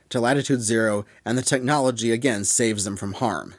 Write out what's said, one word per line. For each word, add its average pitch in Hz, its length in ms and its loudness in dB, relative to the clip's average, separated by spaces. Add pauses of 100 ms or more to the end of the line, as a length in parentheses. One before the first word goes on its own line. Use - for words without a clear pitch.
to 127 120 -2
Latitude 131 420 2
Zero, 107 420 0 (180)
and 113 140 -2
the 127 60 0
technology 127 680 2
again 113 320 0
saves 110 400 0
them 101 120 -6
from 98 160 -6
harm. 90 460 -4